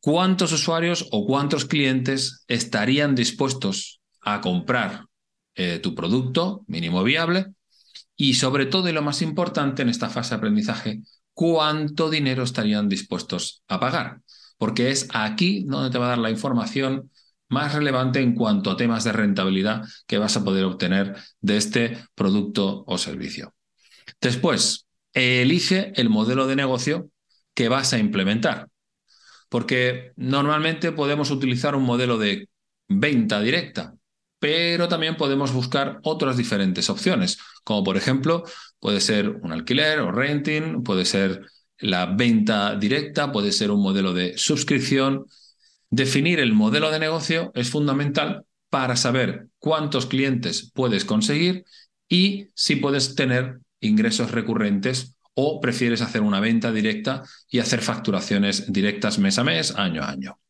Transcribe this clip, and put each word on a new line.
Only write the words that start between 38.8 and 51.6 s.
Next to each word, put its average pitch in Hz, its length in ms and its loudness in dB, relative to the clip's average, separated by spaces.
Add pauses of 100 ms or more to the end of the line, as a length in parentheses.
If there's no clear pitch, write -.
puede 101 200 0
ser 104 280 0
un 85 240 -6
alquiler 147 480 0
o 101 100 -2
renting, 147 720 -2
puede 95 220 0
ser 95 420 0 (320)
la 90 280 0
venta 104 720 2
directa, 143 540 -2
puede 101 220 0
ser 101 180 0
un 101 120 2
modelo 95 320 0
de 90 240 -2
suscripción. 135 880 0 (640)
Definir 139 500 2
el 117 140 4
modelo 127 360 4
de 156 80 0
negocio 160 560 -2
es 123 160 -2
fundamental 147 760 0 (260)
para 131 260 0
saber 123 520 0 (100)
cuántos 147 480 0
clientes 131 640 -2
puedes 113 320 0
conseguir 151 600 0 (440)